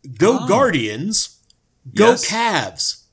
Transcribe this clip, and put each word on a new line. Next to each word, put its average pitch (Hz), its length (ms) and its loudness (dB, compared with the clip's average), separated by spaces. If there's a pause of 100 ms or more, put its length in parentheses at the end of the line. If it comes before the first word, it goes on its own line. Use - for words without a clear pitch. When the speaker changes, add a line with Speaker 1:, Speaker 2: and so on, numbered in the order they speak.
(180)
Speaker 1:
go 175 240 4
Speaker 2:
Oh. - 60 -6
Speaker 1:
Guardians, 180 880 -2 (560)
go 220 180 6
Speaker 2:
Yes. 247 160 -2
Speaker 1:
Cavs. 190 840 -4